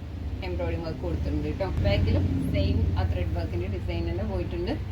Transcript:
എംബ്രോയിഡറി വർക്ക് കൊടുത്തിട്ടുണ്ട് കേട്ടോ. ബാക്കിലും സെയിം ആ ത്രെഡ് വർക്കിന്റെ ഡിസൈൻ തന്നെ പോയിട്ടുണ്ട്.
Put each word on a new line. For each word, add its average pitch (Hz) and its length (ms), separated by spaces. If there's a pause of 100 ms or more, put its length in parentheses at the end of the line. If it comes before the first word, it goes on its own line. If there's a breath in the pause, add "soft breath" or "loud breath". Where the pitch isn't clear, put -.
(440)
എംബ്രോയിഡറി 175 380
വർക്ക് 160 180
കൊടുത്തിട്ടുണ്ട് 151 480
കേട്ടോ. - 180
ബാക്കിലും - 880
സെയിം - 460
ആ - 140
ത്രെഡ് - 240
വർക്കിന്റെ 175 300
ഡിസൈൻ 175 420
തന്നെ 170 140
പോയിട്ടുണ്ട്. 180 480 (200)